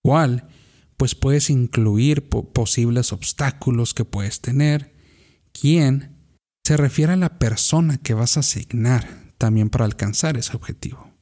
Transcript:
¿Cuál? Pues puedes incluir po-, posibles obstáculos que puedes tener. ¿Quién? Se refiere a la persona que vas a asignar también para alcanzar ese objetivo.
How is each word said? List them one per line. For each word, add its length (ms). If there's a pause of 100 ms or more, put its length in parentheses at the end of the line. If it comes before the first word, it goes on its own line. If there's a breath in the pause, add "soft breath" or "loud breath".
¿Cuál? 460 (500 soft breath)
Pues 200
puedes 340
incluir 760
po-, 240
posibles 600
obstáculos 840
que 100
puedes 360
tener. 540 (560 soft breath)
¿Quién? 680 (440)
Se 140
refiere 380
a 20
la 240
persona 580
que 160
vas 220
a 40
asignar 960
también 320
para 160
alcanzar 500
ese 200
objetivo. 640